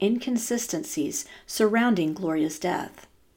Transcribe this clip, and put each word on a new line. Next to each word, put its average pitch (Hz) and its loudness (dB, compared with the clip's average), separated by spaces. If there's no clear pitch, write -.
inconsistencies 226 -2
surrounding 214 2
Gloria's 160 0
death. - -4